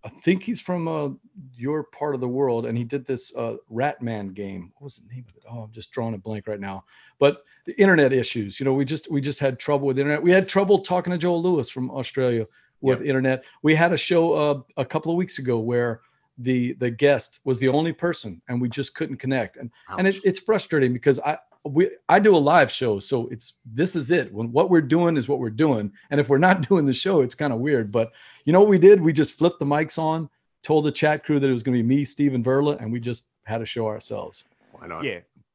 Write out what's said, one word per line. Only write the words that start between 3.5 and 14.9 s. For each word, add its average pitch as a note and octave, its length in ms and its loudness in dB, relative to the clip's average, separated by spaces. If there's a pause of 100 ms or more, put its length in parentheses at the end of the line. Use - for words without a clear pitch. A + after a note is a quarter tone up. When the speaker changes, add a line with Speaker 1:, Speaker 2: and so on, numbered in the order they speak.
Speaker 1:
Rat B2+ 340 -4
Man G#2+ 260 -6
game. F#2+ 460 -12
What - 80 -20
was C#3+ 140 -18
the A2 160 -20
name B2 140 -16
of - 80 -20
it? - 140 -20
Oh, A#2 140 -14
I'm A2 80 -18
just A2 200 -20
drawing A#2 220 -4
a G#2 40 -8
blank G#2 300 -10
right G#2 120 -8
now. G2 240 -10 (340)
But C#3+ 260 2 (220)
the - 160 -12
internet D#3 320 6
issues, A2 460 -2
you C3+ 60 -4
know, C3+ 80 2
we C#3 120 0
just, D3 240 -8
we D3 100 -2
just C#3 200 -6
had C3+ 180 -2
trouble C#3 300 -2
with C3 100 0
internet. D3 240 0
We F3 100 4
had F#3+ 160 4
trouble G3 320 4
talking F3+ 320 -2
to F3+ 60 -2
Joel E3+ 240 0
Lewis E3 300 0
from B2+ 180 -6
Australia B2 560 -2 (360)
with C3 180 2
Speaker 2:
Yep. - 80 -6
Speaker 1:
internet. C3 380 0 (180)
We D3+ 100 6
had E3+ 200 4
a D#3 40 -2
show, E3 360 2
uh, D3 280 0 (160)
a C3+ 80 -2
couple D#3+ 260 -4